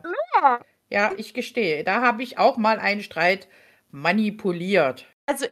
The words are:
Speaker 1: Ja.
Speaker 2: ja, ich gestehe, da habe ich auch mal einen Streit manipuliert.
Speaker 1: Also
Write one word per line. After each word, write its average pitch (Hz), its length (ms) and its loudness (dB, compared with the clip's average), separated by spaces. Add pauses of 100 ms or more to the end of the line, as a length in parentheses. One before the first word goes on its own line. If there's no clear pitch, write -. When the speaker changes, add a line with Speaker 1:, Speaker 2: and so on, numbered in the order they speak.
(420)
Speaker 1:
Ja. 262 180 4 (300)
Speaker 2:
ja, 208 280 0
ich 214 160 -12
gestehe, 190 500 -2
da 196 180 0
habe 240 200 2
ich - 160 -12
auch 262 200 4
mal 220 220 2
einen 202 220 -2
Streit 185 460 0 (440)
manipuliert. 180 1120 0 (200)
Speaker 1:
Also 277 260 -2